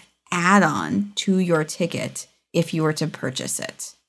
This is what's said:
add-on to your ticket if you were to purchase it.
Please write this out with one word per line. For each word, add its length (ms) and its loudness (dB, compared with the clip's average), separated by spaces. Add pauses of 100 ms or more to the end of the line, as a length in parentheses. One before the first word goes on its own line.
(360)
add-on 800 2
to 240 2
your 240 2
ticket 640 -6 (260)
if 220 0
you 80 0
were 120 2
to 120 -2
purchase 540 -6
it. 340 -12 (140)